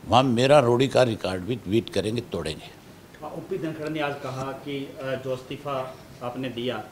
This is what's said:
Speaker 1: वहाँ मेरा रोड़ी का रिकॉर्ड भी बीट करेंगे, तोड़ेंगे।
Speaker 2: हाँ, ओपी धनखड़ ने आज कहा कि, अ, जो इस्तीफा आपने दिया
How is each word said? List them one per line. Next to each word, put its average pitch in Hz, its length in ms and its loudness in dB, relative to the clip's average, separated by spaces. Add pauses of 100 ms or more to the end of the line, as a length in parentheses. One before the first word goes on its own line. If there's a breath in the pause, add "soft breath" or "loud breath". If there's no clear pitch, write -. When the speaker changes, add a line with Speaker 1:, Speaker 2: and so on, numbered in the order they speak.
Speaker 1:
वहाँ 123 160 8
मेरा 131 360 6
रोड़ी 123 280 6
का 127 160 6
रिकॉर्ड 95 380 0
भी 110 260 -4
बीट 107 220 2
करेंगे, 113 320 -2
तोड़ेंगे। - 480 -8 (520)
Speaker 2:
हाँ, 151 100 -12
ओपी 175 260 -8
धनखड़ 151 320 -6
ने 156 100 -4
आज 143 140 -2
कहा 131 380 -6
कि, 139 500 -8
अ, 135 40 -8
जो 131 280 -4
इस्तीफा 131 640 -8 (260)
आपने 127 260 -6
दिया 117 420 -4